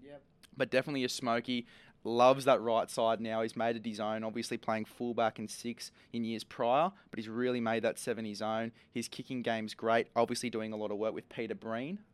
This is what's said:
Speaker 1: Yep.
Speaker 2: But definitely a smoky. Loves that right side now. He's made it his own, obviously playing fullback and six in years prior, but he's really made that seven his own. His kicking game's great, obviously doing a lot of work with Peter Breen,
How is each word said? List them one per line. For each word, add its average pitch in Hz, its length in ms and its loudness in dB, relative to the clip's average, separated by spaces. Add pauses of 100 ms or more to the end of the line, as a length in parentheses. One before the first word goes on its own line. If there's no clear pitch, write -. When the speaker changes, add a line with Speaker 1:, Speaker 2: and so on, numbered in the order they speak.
Speaker 1:
Yep. 143 160 -18 (340)
Speaker 2:
But 131 160 -2
definitely 131 320 2
a 123 60 0
smoky. 120 560 -2 (380)
Loves 123 420 6
that 123 160 8
right 113 280 2
side 113 320 2
now. 113 220 -2
He's 110 120 -4
made 117 200 0
it 110 100 -8
his 107 140 -6
own, 110 240 -2
obviously 113 340 -4
playing 110 280 -2
fullback 117 520 0
and 107 120 -6
six - 420 -10 (220)
in 117 100 -2
years 110 200 -4
prior, 135 480 2 (200)
but - 80 -8
he's 110 100 -8
really 123 300 0
made 113 240 2
that 110 160 0
seven 113 260 -4
his 104 160 -8
own. 110 300 -2 (200)
His 117 160 -4
kicking 127 360 -8
game's 110 320 -2
great, 113 400 2
obviously 120 340 2
doing 110 240 -4
a 107 40 -6
lot 107 120 -4
of 104 80 -2
work 107 160 0
with - 160 -10
Peter 113 240 -6
Breen, 117 460 -6 (140)